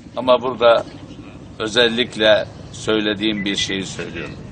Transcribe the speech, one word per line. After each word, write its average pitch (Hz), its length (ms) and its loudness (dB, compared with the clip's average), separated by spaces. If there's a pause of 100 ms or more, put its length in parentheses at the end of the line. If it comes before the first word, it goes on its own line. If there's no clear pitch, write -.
(180)
Ama 127 240 4
burada 117 440 4 (720)
özellikle 110 880 2 (240)
söylediğim 107 760 -2
bir 101 100 -2
şeyi 95 300 -4
söylüyorum. 82 500 -10 (160)